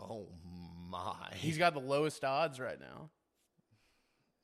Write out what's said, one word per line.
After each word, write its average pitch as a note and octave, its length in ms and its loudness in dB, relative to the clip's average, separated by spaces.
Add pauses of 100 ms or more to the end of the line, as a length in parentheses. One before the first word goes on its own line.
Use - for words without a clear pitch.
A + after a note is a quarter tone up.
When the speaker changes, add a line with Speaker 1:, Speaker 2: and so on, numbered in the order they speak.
Speaker 1:
Oh, G#2+ 280 -8 (600)
my. F2+ 460 -4
Speaker 2:
He's D#3 240 0
got E3+ 160 8
the C#3+ 60 -2
lowest C#3+ 440 2
odds C#3 360 2
right E2+ 200 -4
now. G#2 300 -14 (1300)